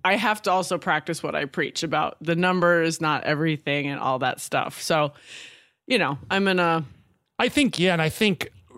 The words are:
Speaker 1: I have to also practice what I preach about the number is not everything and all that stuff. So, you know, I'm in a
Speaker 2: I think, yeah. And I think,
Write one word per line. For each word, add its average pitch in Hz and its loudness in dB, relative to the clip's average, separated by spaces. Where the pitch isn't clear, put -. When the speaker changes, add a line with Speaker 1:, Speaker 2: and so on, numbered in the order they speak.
Speaker 1:
I 196 4
have 214 0
to 185 0
also 185 0
practice 156 -2
what 156 -4
I 147 -2
preach - -4
about 156 -2
the 165 0
number 175 4
is 165 0
not 151 0
everything 147 0
and 139 -6
all 131 0
that 127 -2
stuff. - -4
So, 151 0
you 247 0
know, 143 0
I'm 196 2
in 185 2
a 165 2
Speaker 2:
I 247 2
think, 262 2
yeah. 180 4
And 165 2
I 156 2
think, - 0